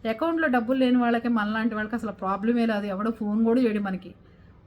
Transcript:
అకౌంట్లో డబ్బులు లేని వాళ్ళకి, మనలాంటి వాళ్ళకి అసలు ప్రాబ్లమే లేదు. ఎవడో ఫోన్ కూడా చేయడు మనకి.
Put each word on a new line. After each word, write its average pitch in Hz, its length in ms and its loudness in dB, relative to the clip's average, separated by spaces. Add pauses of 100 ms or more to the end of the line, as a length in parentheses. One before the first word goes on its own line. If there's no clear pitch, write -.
అకౌంట్లో 320 380 0
డబ్బులు 247 320 0
లేని 247 180 4
వాళ్ళకి, 240 300 2
మనలాంటి 220 480 0
వాళ్ళకి 214 200 -4
అసలు 220 160 -4
ప్రాబ్లమే 202 540 0
లేదు. 208 200 0
ఎవడో 202 260 -4
ఫోన్ 220 340 0
కూడా 233 160 4
చేయడు 214 180 2
మనకి. 185 360 -6 (520)